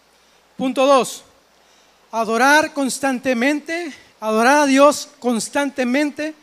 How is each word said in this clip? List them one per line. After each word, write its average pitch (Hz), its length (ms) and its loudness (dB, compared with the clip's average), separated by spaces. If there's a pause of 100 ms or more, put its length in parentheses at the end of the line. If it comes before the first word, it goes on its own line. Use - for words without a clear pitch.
(560)
Punto 262 300 -2
dos, 269 400 0 (840)
adorar 247 600 2
constantemente, 277 1200 -4 (280)
adorar 226 400 2
a 294 40 2
Dios 277 440 2 (100)
constantemente 269 1200 -4